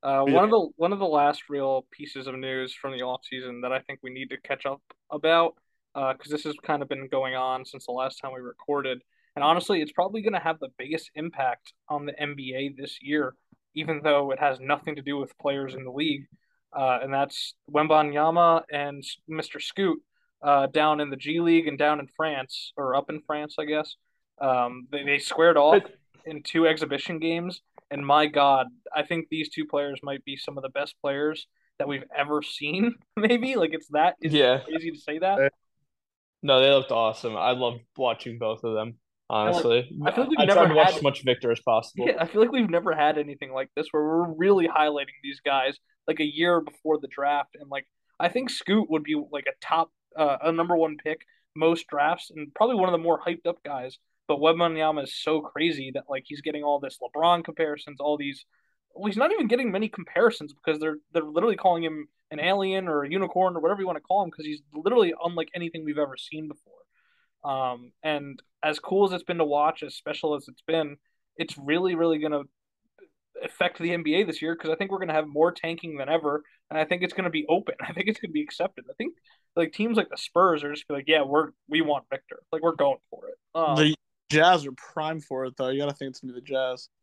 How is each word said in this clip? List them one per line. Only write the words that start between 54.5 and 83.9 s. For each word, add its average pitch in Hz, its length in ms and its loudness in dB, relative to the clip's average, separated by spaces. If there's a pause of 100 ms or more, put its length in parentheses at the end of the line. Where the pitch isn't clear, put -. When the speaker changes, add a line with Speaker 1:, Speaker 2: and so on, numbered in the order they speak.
Speaker 1:
is - 180 -12
so 156 180 0
crazy 147 540 -4
that, 139 120 -6
like, 135 200 -8
he's 143 140 -14
getting 147 220 -6
all 143 160 0
this 139 220 -10
LeBron 165 420 2
comparisons, 147 560 -6
all 147 160 0
these, 139 300 -8 (480)
well, 190 140 -6
he's 196 100 -2
not 285 140 4
even 381 160 0
getting 240 240 0
many 208 180 -2
comparisons 165 640 0
because 156 260 -2
they're, 156 180 -2 (140)
they're 160 120 0
literally 175 320 0
calling 175 280 2
him 156 240 -6 (220)
an 151 100 -10
alien 190 480 0
or 147 160 0
a 139 60 -6
unicorn 185 460 0
or 165 40 -4
whatever 190 220 0
you 190 60 -4
wanna 165 120 -4
call 196 240 0
him 175 60 -6
'cause 156 160 -16
he's 151 160 -10 (100)
literally 175 440 2 (100)
unlike 170 300 -4
anything 165 280 -8
we've 147 140 -6
ever 139 180 -2
seen 156 320 -12
before. - 260 -18 (680)
Um, 127 480 -4 (120)
and 143 360 -4 (220)
as 156 180 -2
cool 196 260 2
as 185 80 0
it's 175 100 -8
been 170 160 -4
to 160 60 4
watch, 147 380 0
as 143 120 -14
special 151 400 -4
as 139 120 -8
it's 127 140 -20
been, 156 360 -2 (400)
it's 165 200 -8
really, 170 380 0
really 160 240 2
gonna 151 240 -2 (1000)
affect - 360 -4
the 170 140 -2
N 170 100 -2
B 151 120 2
A 190 80 4
this 160 180 -4
year 165 140 -2
'cause 160 140 -8
I 160 60 2
think 190 160 -4
we're 196 80 -4
gonna 170 140 -4
have 156 140 2
more 151 240 2
tanking 165 460 -8
than 139 120 -8
ever, 151 340 0 (260)
and 156 80 -4
I 156 80 2
think 180 180 -2
it's 180 100 -4
gonna 185 160 -2
be 156 180 -4
open. 175 320 0
<laughs> - 20 -10
I 170 120 -10
think 170 140 -4
it's 214 120 -2
gonna 185 120 -10
be 151 100 -2
accepted. - 480 -6
I - 40 -14
think, 302 220 -8 (400)
like, 165 180 0
teams 220 240 0
like 196 120 0
the - 80 -12
Spurs 170 460 2
are 143 80 -6
just 147 160 -12
gonna 147 100 -4
be 139 40 -6
like, 135 60 -12
"Yeah, 156 160 6
we're, 147 280 2 (160)
we 156 140 0
want 147 300 0
Victor. - 400 -10
Like, 160 100 -4
we're 165 140 2
going 139 240 2 (100)
for - 200 -16
it." - 80 -14 (180)
Um, 156 220 2
Speaker 2:
The 151 180 4 (340)